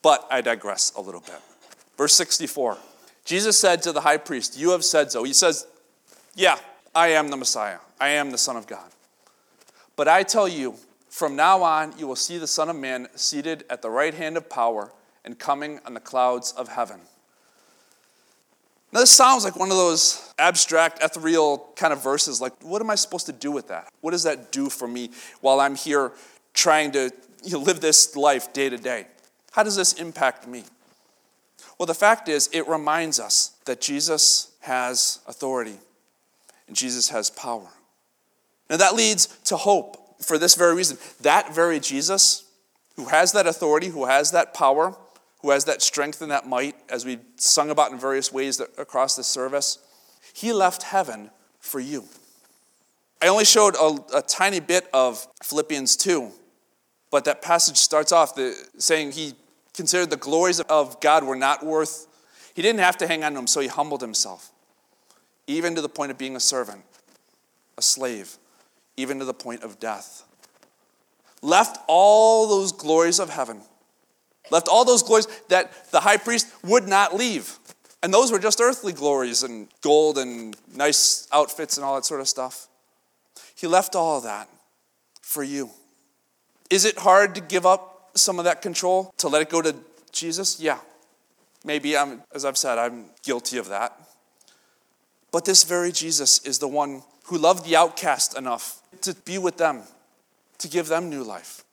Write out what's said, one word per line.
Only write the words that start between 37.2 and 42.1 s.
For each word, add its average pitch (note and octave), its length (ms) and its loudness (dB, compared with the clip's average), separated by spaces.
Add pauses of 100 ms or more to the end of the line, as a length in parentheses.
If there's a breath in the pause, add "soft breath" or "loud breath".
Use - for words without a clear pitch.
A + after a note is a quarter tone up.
power. G#2+ 380 -10 (1040)
Now, D#3+ 80 -2
that G3 180 6
leads A3 320 2 (180 loud breath)
to F3 120 -2
hope - 680 -2
for D#3+ 140 0
this E3+ 180 4
very E3+ 180 4
reason. E3+ 240 -2 (240 loud breath)
That D#3 320 2
very E3 280 2
Jesus, C#3 640 0 (500)